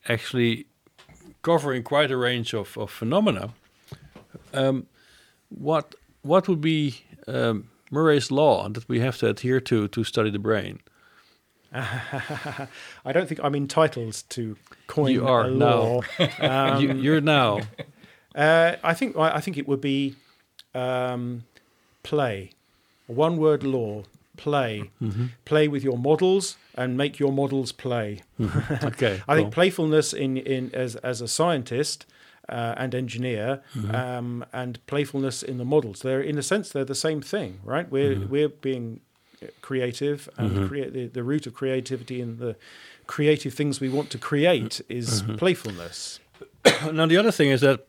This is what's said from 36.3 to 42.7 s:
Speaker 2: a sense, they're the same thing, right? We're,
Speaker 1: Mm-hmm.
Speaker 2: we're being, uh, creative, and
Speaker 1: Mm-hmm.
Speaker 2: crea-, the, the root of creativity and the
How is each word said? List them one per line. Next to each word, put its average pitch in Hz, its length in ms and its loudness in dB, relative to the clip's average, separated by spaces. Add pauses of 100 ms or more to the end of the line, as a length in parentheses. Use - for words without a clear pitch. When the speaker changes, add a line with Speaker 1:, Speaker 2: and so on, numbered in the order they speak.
Speaker 2:
a 139 40 -4
sense, 196 280 -2
they're 135 160 -2
the 135 80 -6
same 156 260 -2
thing, 104 420 -6
right? 139 280 -4
We're, 135 240 2
Speaker 1:
Mm-hmm. 98 160 -4
Speaker 2:
we're 147 180 2
being, 123 520 -6 (420)
uh, - 40 -16 (140)
creative, 135 680 -4 (100)
and 107 120 0
Speaker 1:
Mm-hmm. 98 180 2
Speaker 2:
crea-, 139 220 -6
the, 127 180 -8
the 120 140 -8
root 143 240 -2
of 117 80 -12
creativity 131 680 -4
and 117 160 -8
the 117 180 -6 (500)